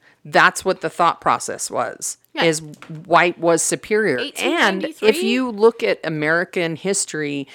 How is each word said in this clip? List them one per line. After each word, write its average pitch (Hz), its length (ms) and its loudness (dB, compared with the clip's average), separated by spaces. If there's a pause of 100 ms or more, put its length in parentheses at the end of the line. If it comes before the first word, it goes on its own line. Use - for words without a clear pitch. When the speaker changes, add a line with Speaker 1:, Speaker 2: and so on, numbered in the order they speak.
(260)
Speaker 1:
that's 170 400 4
what 185 160 0
the 160 80 -2
thought - 320 0
process - 500 -2
was, - 460 -6 (160)
Speaker 2:
Yeah. 294 100 -2
Speaker 1:
is 160 180 2 (440)
white 170 340 4
was 165 220 2
superior. 196 560 0
And 277 100 -4
if - 80 -14
Speaker 2:
Eighteen 302 220 -2
ninety-three? 220 720 0
Speaker 1:
you 247 200 0
look 226 340 2
at 196 200 0
American 165 720 -2
history 151 800 -4